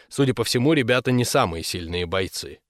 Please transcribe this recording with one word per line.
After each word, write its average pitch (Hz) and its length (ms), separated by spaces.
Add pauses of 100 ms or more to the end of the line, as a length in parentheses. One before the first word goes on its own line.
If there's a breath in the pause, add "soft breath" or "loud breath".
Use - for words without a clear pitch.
Судя 135 260
по 117 80
всему, 127 300
ребята 127 400
не 123 120
самые 90 380
сильные 87 440
бойцы. 92 640